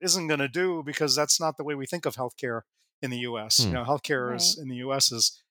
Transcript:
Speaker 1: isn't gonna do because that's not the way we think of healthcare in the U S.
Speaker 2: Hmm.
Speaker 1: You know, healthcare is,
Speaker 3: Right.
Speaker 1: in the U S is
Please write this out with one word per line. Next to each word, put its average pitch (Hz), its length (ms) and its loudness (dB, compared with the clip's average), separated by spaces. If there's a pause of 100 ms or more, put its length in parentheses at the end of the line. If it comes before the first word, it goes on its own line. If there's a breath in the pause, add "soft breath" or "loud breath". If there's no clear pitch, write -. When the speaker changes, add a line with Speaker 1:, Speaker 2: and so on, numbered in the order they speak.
Speaker 1:
isn't 175 260 2
gonna 143 220 2
do 170 340 0
because 135 320 0
that's 151 240 2
not 160 180 -2
the 156 60 -6
way 147 120 -4
we 135 100 -6
think 170 200 -4
of 135 100 -2
healthcare 120 460 -4 (400)
in 135 100 -4
the 123 80 -4
U 120 200 -4
S. 110 200 2
Speaker 2:
Hmm. 113 100 4
Speaker 1:
You 85 60 0
know, 120 80 -2
healthcare 127 520 -2
is, - 220 4
Speaker 3:
Right. 156 60 -12
Speaker 1:
in 131 60 -8
the 127 80 -6
U 131 160 -4
S 139 180 4
is 113 400 0